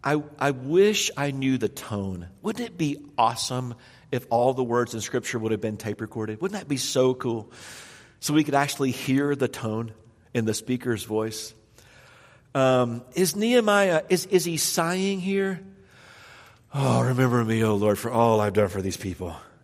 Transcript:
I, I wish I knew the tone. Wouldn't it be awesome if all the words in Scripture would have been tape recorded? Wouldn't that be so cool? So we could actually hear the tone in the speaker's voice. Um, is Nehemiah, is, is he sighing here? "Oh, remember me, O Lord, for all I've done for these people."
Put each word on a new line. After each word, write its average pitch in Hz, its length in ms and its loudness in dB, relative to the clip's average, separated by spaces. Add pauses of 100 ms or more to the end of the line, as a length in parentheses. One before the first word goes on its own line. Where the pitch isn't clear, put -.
I, 147 200 0 (160)
I 143 140 0
wish 175 640 2
I 143 160 -2
knew 135 260 0
the 107 100 0
tone. 95 600 -6 (120)
Wouldn't 233 240 -6
it 185 140 -14
be 143 200 -2 (200)
awesome 120 560 -2 (380)
if 127 180 -4
all 123 240 4
the 131 80 -2
words 117 320 0
in 113 60 -4
Scripture 117 400 -4
would 110 100 -2
have 107 100 0
been 110 160 -4
tape 104 240 -8
recorded? 107 400 -8
Wouldn't 196 180 -4
that 175 100 -12
be 143 80 -2
so 127 380 2
cool? 117 360 -6 (720)
So - 120 -4
we 151 120 4
could 143 100 -2
actually 139 380 0
hear 139 420 0
the 135 140 0
tone 110 440 -6 (400)
in 117 120 0
the 107 100 0
speaker's 123 480 -2
voice. 107 500 -4 (1000)
Um, 127 480 2 (120)
is 170 200 2
Nehemiah, 202 760 4
is, 185 180 2
is 175 180 4
he 165 120 -2
sighing 185 640 0
here? 190 400 -2 (1120)
"Oh, 127 300 2
remember 123 420 4
me, 113 200 2
O 107 100 4
Lord, 104 240 2
for 117 120 -6
all 113 300 4
I've 104 140 0
done 104 140 4
for 98 120 -4
these 95 160 -4
people." 87 400 -8 (280)